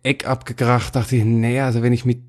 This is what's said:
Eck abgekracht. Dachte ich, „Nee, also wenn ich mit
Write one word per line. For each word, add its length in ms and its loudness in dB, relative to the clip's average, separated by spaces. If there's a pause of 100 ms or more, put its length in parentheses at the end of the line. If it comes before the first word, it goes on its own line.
Eck 220 -2
abgekracht. 680 -2
Dachte 200 -2
ich, 80 2
„Nee, 360 2
also 220 0
wenn 100 2
ich 120 -2
mit 240 -2